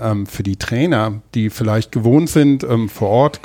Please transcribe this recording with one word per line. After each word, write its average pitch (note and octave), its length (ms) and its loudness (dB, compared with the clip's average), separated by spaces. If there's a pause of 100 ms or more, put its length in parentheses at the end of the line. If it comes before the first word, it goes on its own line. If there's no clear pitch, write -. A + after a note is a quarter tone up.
ähm, G#2 240 -2
für - 160 -8
die G2 140 -4
Trainer, A#2 640 -2 (160)
die A2 140 0
vielleicht A2 420 -2
gewohnt B2+ 380 4
sind, C#3+ 340 2
ähm, A2+ 240 -2
vor G2+ 220 -4
Ort C3+ 340 2